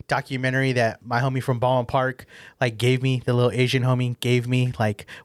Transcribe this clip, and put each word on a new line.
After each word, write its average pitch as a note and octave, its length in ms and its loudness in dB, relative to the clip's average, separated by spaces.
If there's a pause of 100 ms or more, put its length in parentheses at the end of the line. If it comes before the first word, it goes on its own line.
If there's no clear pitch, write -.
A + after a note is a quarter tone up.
documentary C3 680 0
that A2+ 300 0
my A#2+ 160 -2
homie C3 220 0
from B2+ 160 -2
Baldwin B2+ 280 0
Park, C3 400 -2 (340)
like, A#2 180 -2
gave B2 240 2
me, C3 220 0
the B2 100 0
little B2 180 4
Asian B2 300 0
homie B2 380 0
gave B2 260 2
me, B2 320 0
like, G#2+ 260 -2 (200)